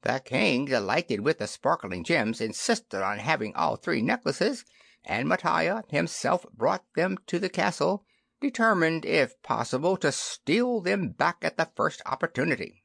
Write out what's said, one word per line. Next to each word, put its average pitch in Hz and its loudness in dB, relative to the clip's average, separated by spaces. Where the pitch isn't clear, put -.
The 123 -2
king, 139 0
delighted 120 0
with 139 0
the 104 -4
sparkling 98 -2
gems, 113 0
insisted 110 -2
on 101 -2
having 110 -2
all 78 0
three - -2
necklaces, 208 -2
and 139 -2
Mattia 175 0
himself 160 0
brought 139 0
them 185 0
to 175 -2
the 185 0
castle, 185 0
determined, 196 2
if 151 2
possible, 131 0
to 147 2
steal 233 0
them 180 0
back - 0
at - -2
the 160 0
first - -2
opportunity. 135 -2